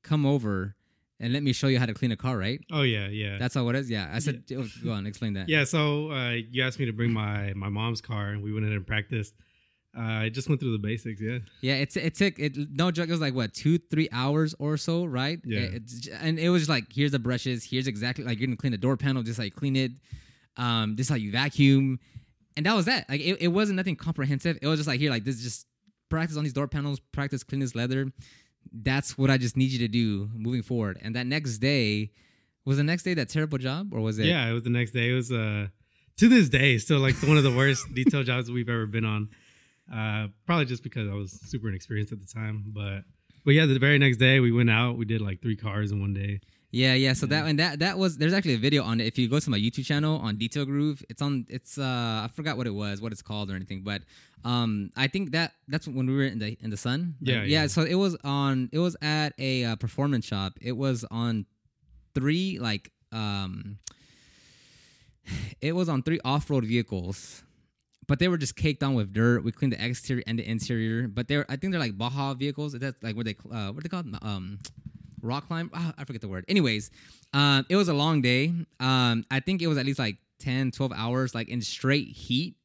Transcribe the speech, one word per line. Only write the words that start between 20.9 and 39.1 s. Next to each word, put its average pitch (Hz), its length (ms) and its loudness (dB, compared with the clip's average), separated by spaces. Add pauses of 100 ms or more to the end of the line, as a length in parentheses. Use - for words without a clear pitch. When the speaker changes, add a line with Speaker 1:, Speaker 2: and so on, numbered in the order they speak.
Speaker 1:
this 123 120 -2
is - 40 -2
how 143 60 2
you 104 160 -2
vacuum." 135 680 4 (560)
And 151 100 0
that 220 100 4
was 180 80 2
that. 247 240 0
Like, 143 140 -2
it, 175 180 0
it 175 80 2
wasn't 196 280 2
nothing 180 200 0
comprehensive. 147 640 -2
It 139 60 -4
was 156 120 2
just 147 80 -2
like, 135 140 0
"Here, 147 100 4
like, 113 140 0
this, 120 180 -4
just 120 240 -8 (440)
practice 160 260 -2
on 151 80 -2
these 135 80 -2
door 139 160 -2
panels, 143 320 -4
practice 139 420 -4
clean 135 180 -4
this 127 140 -2
leather. 131 380 0 (600)
That's 131 440 -2
what 135 140 4
I 131 80 6
just 123 180 0
need 131 140 4
you 127 100 -2
to 117 80 2
do 104 460 2
moving 113 280 -2
forward." 107 380 -2
And 113 160 -6
that 123 100 -4
next 131 320 -2
day, 107 520 2 (560)
was 135 100 2
the 147 80 4
next 170 200 0
day 180 100 0
that 143 160 -2
terrible 151 280 0
job, 151 360 -4
or 113 60 -2
was 110 180 0
it? 113 80 2
Speaker 2:
Yeah, 151 220 2
it 113 40 0
was 117 120 -2
the 123 60 -2
next 120 200 2
day. 120 200 0
It 127 40 2
was, 127 180 -2
uh, 104 360 -2 (500)
to 233 100 8
this 214 220 8
day, 131 260 6
still, 143 240 2
like, 135 220 4
one 151 160 8
of 143 40 8
the 127 140 6
worst 135 340 4
<laughs> - 40 -10
detail 131 280 4
jobs 123 280 -2
we've 120 180 -2
ever 113 180 0
been 110 200 -2
on. 107 240 -2 (600)